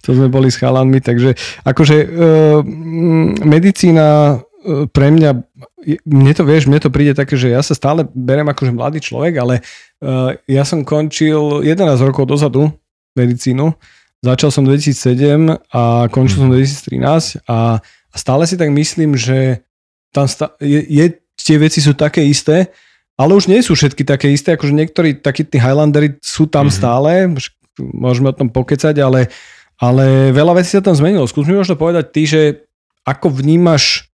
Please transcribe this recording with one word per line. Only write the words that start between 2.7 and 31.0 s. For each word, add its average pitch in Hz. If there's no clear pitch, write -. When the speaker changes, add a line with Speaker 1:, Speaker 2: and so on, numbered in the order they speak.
Speaker 1:
medicína, 151
e, 147
pre 139
mňa, 156
je, 165
mne 139
to, 170
vieš, 147
mne 147
to 147
príde 143
také, 139
že 127
ja 127
sa -
stále 147
berem 131
akože 139
mladý 131
človek, 143
ale, 123
e, 139
ja 135
som 143
končil 151
jedenásť 151
rokov 135
dozadu 143
medicínu. 127
Začal 131
som 139
dvetisícsedem 143
a 120
končil 127
som 131
Speaker 2:
Mhm. 127
Speaker 1:
dvetisíctrinásť 139
a, 113
a -
stále 135
si 175
tak 160
myslím, 147
že 131
tam 139
sta-, -
je, 143
je, 151
tie 156
veci 156
sú 143
také 151
isté, 156
ale 147
už 196
nie 220
sú 151
všetky 143
také 143
isté, 143
akože 147
niektorí 156
takí 143
tí -
Highlandery 143
sú -
tam 143
Speaker 2:
Mhm. 95
Speaker 1:
stále, 123
môžeme 127
o 131
tom 123
pokecať, 139
ale, 131
ale 135
veľa 170
vecí 180
sa 190
tam 175
zmenilo. 170